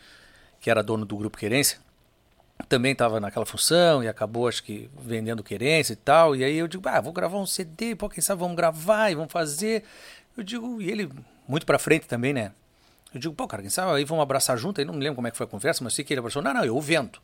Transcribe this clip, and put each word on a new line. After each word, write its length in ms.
que 100
era 140
dono 220
do 120
Grupo 220
Querência, 400
também 280
tava 260
naquela 260
função 560
e 60
acabou, 400
acho 140
que, 360
vendendo 440
querência 500
e 40
tal. 380
E 80
aí 140
eu 100
digo, 220
"Ah, 120
vou 120
gravar 260
um 80
C 180
D, 300
pô, 140
quem 140
sabe 180
vamos 160
gravar 540
e 40
vamos 180
fazer." 520
Eu 60
digo, 380
e 100
ele, 200
muito 200
pra 120
frente 280
também, 260
né? 200
Eu 80
digo, 140
"Pô, 140
cara, 140
quem 80
sabe 220
aí 120
vamos 180
abraçar 360
junto?" 220
Aí 40
não 100
me 60
lembro 160
como 120
é 20
que 60
foi 100
a 20
conversa, 340
mas 120
sei 100
que 80
ele 60
abraçou, 240
"Não, 100
não, 120
eu 160
vendo." 440